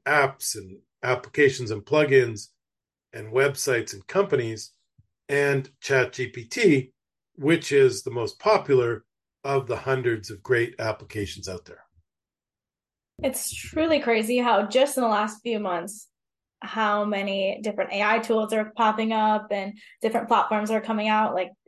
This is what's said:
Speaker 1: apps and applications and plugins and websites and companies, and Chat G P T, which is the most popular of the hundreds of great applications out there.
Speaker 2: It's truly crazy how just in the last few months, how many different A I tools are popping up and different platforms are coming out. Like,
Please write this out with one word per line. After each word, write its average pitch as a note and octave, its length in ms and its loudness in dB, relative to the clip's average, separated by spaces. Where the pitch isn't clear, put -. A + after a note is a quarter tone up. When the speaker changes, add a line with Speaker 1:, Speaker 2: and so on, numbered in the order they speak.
Speaker 1:
apps C#3+ 500 0
and F#2+ 220 -16
applications B2+ 640 0
and G2+ 140 -6
plugins C3 640 2
and G#2+ 220 -14
websites C3+ 600 0
and G2 140 -18
companies, B2 640 -2
and C#3+ 420 0
Chat C3 320 0
G B2 140 -6
P A#2 180 -14
T, D3+ 480 2
which D#3+ 360 0
is C3+ 320 4
the - 80 -8
most A2+ 280 -6
popular B2+ 680 2
of C#3 220 -2
the A2+ 120 -4
hundreds B2 520 -2
of G#2 140 -16
great A#2 340 0
applications G#2 720 -6
out F#2 160 -12
there. - 180 -20
Speaker 2:
It's - 280 -4
truly D#4 480 0
crazy A3+ 380 0
how A3 300 2
just C4+ 300 2
in B3+ 60 0
the A3+ 60 2
last G#3+ 320 -2
few A3+ 180 -4
months, F3+ 480 -6
how G#3 460 0
many G3 580 -2
different G#3 300 -4
A G3+ 100 -2
I A3 160 2
tools A3 340 0
are G#3+ 220 -2
popping A3 380 2
up G#3+ 380 2
and G3+ 260 -6
different A3+ 260 -2
platforms G#3+ 420 2
are A3 120 0
coming G#3+ 260 -2
out. G#3+ 260 2
Like, F#3 180 -4